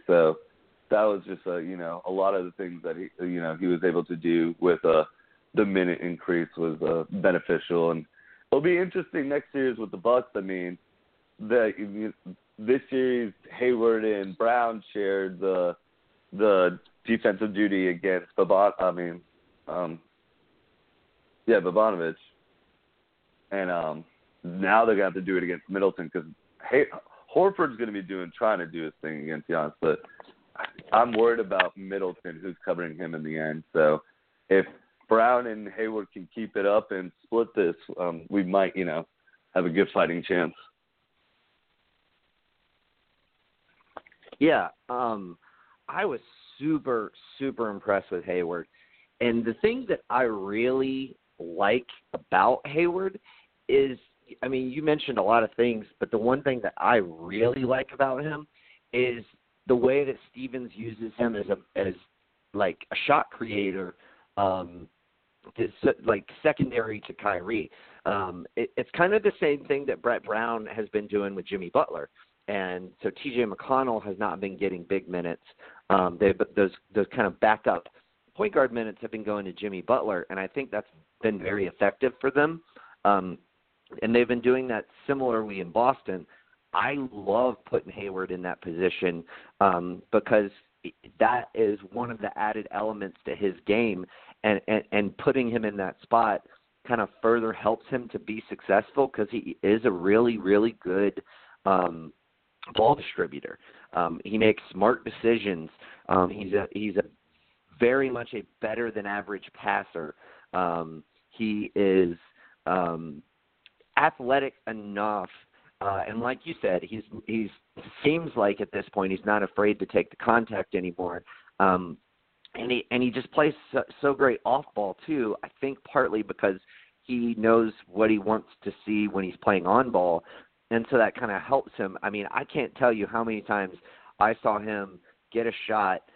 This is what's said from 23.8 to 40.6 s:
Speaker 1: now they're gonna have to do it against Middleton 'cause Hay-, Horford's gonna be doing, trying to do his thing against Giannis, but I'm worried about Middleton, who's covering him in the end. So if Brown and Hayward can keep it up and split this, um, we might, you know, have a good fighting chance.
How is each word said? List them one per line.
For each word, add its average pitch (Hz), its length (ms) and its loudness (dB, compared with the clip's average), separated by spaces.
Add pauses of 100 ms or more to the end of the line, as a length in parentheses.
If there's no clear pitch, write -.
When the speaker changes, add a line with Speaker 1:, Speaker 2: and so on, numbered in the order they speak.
Speaker 1:
now 95 400 4
they're 113 100 4
gonna 98 160 2
have 85 40 -6
to 95 60 -6
do 92 160 0
it 87 60 0
against 87 260 -6
Middleton 95 400 0
'cause 80 160 -8 (460)
Hay-, 127 200 2 (440)
Horford's 170 440 2
gonna 113 140 -4
be 101 100 -6 (120)
doing, 90 220 -8
trying 110 240 0
to 85 60 -6
do 82 180 -8
his 78 180 -10
thing 78 220 -8
against 78 240 -8
Giannis, 80 320 -2
but 80 180 2 (960)
I'm 120 200 4
worried 117 280 4
about 92 360 -2
Middleton, 92 640 -8
who's 90 240 -10
covering 85 320 -4
him 82 180 -10
in 80 80 -8
the 78 160 -8
end. 78 340 -6
So 78 300 4 (460)
if 95 180 4 (420)
Brown 120 400 4
and 107 280 -10
Hayward 110 360 -4
can 92 220 -16
keep 110 220 -8
it 98 100 0
up 104 260 2
and 92 180 -6 (140)
split 113 300 0
this, 87 220 2 (220)
um, 82 300 -4
we 101 140 2
might, 92 340 2
you 95 80 -2
know, 82 220 -4 (480)
have 92 100 2
a 87 60 -2
good 90 220 4
fighting 85 300 0
chance. 87 320 0 (3750)